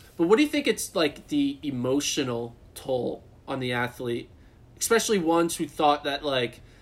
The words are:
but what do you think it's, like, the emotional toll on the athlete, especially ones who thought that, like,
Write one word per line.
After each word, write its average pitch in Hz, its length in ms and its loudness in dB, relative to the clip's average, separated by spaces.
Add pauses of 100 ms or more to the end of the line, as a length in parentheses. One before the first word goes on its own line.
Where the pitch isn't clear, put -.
(180)
but 170 100 2
what 220 100 8
do 294 60 4
you 294 60 2
think 294 180 -2
it's, - 280 -4
like, 165 320 -2
the 143 360 -2
emotional 127 920 -2 (180)
toll 131 500 -6 (240)
on 135 120 -6
the 123 140 -4
athlete, 120 560 -4 (500)
especially 220 400 2
ones 170 380 2
who 156 100 -4
thought 147 380 2
that, 143 180 -4
like, 127 380 -2 (200)